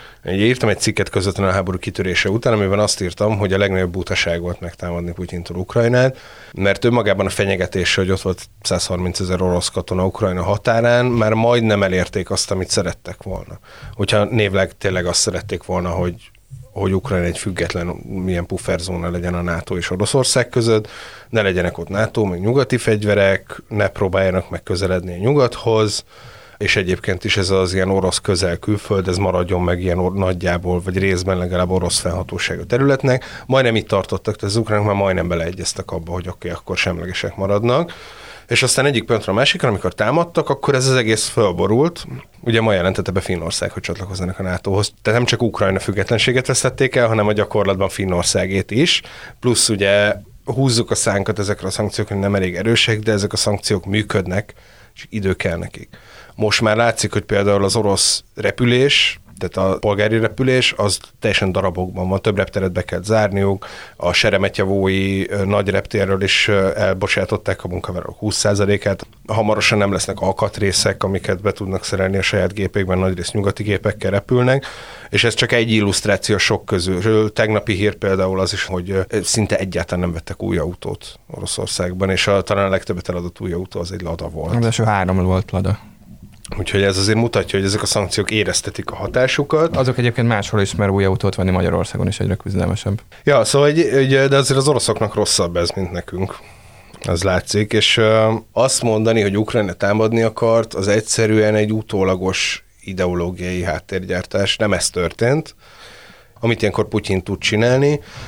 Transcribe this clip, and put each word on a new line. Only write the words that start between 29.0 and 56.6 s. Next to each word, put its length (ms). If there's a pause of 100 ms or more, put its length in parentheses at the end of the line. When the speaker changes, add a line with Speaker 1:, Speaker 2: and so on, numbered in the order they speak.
Speaker 1:
ez 100
maradjon 440
meg 200
ilyen 180
or-, 140
nagyjából, 680
vagy 160
részben 400
legalább 320
orosz 300
fennhatóságú 640
területnek. 640 (200)
Majdnem 300
itt 120
tartottak, 480
tehát 200
az 60
ukránok 240
már 100
majdnem 320
beleegyeztek 640
abba, 200
hogy 160
oké, 220
akkor 280
semlegesek 580
maradnak. 580 (540)
És 160
aztán 220
egyik 180
pillanatra 280
a 40
másikra, 320
amikor 260
támadtak, 560
akkor 260
ez 120
az 80
egész 320
fölborult. 800 (340)
Ugye 220
ma 120
jelentette 380
be 100
Finnország, 500
hogy 100
csatlakozzanak 580
a 40
nato-hoz. 580
Tehát 180
nem 80
csak 140
Ukrajna 380
függetlenséget 680
vesztették 480
el, 120
hanem 200
a 60
gyakorlatban 560
Finnországét 800
is. 300 (380)
Plusz 300
ugye 460 (300)
húzzuk 460
a 40
szánkat 440
ezekre 280
a 40
szankciókra, 440
hogy 80
nem 120
elég 200
erősek, 440
de 120
ezek 220
a 40
szankciók 480
működnek, 680 (400)
és 160
idő 240
kell 240
nekik. 320 (500)
Most 220